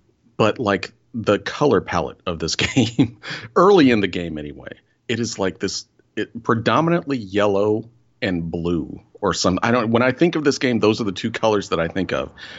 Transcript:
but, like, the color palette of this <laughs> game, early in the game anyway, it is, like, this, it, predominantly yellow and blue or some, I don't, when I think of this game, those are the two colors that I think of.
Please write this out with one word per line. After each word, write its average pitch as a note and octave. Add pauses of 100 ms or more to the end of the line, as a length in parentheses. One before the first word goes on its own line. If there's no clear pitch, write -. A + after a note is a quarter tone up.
(380)
but, G#2+
like, G2+ (220)
the G#2
color A2+
palette E2
of E2+
this D#2+
<laughs> -
game, A#2 (380)
early F3
in A2
the G2
game E2+
anyway, C#2+ (280)
it A2+
is, A#2
like, F#2+
this, - (300)
it, A2
predominantly C#3
yellow G#2 (320)
and F2
blue E2+ (200)
or F#2+
some, F#2+
I A#2
don't, A#2
when A#2+
I B2+
think E3
of D#3
this C#3
game, B2
those G#2+
are A#2
the G2
two A2+
colors G#2+
that E2
I E2
think F2
of. C2+ (280)